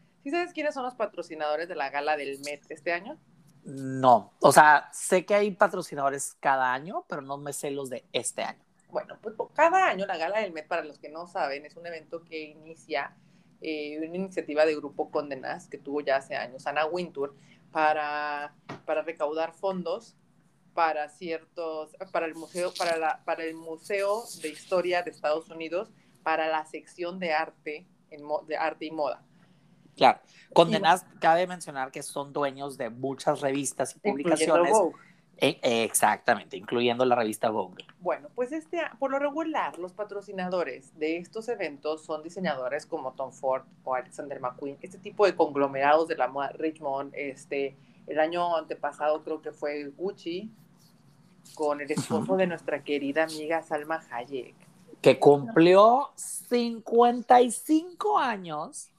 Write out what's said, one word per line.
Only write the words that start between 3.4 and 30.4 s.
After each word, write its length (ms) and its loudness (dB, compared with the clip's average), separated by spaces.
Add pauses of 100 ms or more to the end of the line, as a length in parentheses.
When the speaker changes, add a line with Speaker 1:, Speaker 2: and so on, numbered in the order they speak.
Speaker 2:
No, 760 2
o 120 8
sea, 420 10
sé 320 0
que 80 0
hay 180 2
patrocinadores 880 -2
cada 340 2
año, 360 -8
pero 120 -6
no 160 -8
me 160 -8
sé 180 -6
los 180 -6
de 240 -12
este 300 -4
año. 160 -10 (320)
Speaker 1:
Bueno, 300 -8
pues, 140 -12
po-, 140 -8
cada 380 2
año 180 -2
la 120 -6
gala 220 -2
del 140 -4
Met, 140 -12
para 160 -4
los 160 -14
que 100 -16
no 180 -12
saben, 380 -4
es 100 -20
un 120 -16
evento 360 -12
que 200 -12
inicia, 720 -10 (460)
eh, 360 -6
una 180 -8
iniciativa 500 0
de 100 2
Grupo 340 -6
Condenas 580 -6
que 120 -14
tuvo 220 -6
ya 160 2
hace 180 -6
años 320 -8
Ana 180 0
Wintour 500 -6 (360)
para, 800 0 (320)
para 160 0
recaudar 520 -4
fondos 640 -6 (600)
para 340 0
ciertos, 800 -8 (220)
para 160 -2
el 80 -8
museo, 420 -6
para 200 0
la, 280 -2
para 180 -4
el 120 -6
Museo 640 -4 (220)
de 60 -4
Historia 520 0
de 80 -6
Estados 400 -4
Unidos, 400 -6 (320)
para 280 0
la 180 -2
sección 500 -10
de 160 -2
arte, 540 -6 (240)
en 120 -18
mo-, 240 -4
de 100 -4
arte 280 -4
y 60 -8
moda. 320 -4 (720)
Speaker 2:
Claro. 240 6 (340)